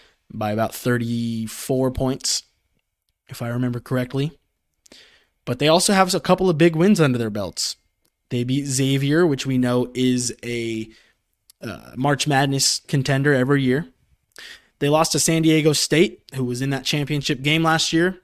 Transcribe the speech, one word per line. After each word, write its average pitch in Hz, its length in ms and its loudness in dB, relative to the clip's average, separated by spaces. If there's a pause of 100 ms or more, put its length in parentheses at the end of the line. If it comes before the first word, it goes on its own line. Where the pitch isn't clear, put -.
(340)
by 107 180 -4
about 107 220 -2
thirty-four 117 1160 -2
points, 131 520 -4 (840)
if - 140 -16
I 120 80 -6
remember 120 320 -4
correctly. 131 500 -4 (1120)
But 127 160 -6
they 143 80 2
also 175 240 4
have 190 240 4
a 165 60 -2
couple 185 280 2
of 160 80 0
big 165 200 4
wins 180 240 4
under 131 160 2
their 113 120 -4
belts. 101 460 -6 (540)
They 123 160 -2
beat 139 200 -2
Xavier, 139 600 2
which 135 180 -2
we 131 120 0
know 123 360 2
is 127 400 0 (120)
a, 113 440 -6 (720)
uh, 64 360 -14
March 139 280 0
Madness 139 640 0
contender 139 460 2
every 135 280 2
year. 131 280 0 (880)
They 143 80 0
lost 156 240 2
to 151 80 -2
San 160 220 2
Diego 156 320 4
State, 170 500 0 (120)
who 131 100 -4
was 123 160 -4
in 135 80 -2
that 135 160 -4
championship 147 560 -4
game 156 220 2
last 160 280 2
year, 175 320 0